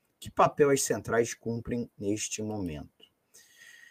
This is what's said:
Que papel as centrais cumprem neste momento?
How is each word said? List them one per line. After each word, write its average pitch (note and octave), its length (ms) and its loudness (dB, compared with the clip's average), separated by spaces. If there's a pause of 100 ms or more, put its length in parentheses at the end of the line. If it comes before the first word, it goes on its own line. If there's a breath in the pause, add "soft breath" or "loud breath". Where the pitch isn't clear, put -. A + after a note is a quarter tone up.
(200)
Que - 100 -16
papel D3+ 380 4
as C#3 140 4
centrais A2+ 500 0
cumprem A#2 680 -6
neste G#2 440 -4
momento? F#2 480 -6 (1000 soft breath)